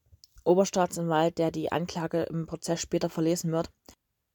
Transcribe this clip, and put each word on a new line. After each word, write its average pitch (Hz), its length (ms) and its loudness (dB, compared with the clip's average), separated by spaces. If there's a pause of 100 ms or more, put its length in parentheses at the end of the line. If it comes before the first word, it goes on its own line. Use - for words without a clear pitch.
(440)
Oberstaatsanwalt, 170 920 2
der 160 120 2
die 160 220 -4
Anklage 165 500 -4
im 160 240 -6
Prozess 165 340 -4
später 170 300 -2
verlesen 165 400 0
wird, 165 220 -2 (640)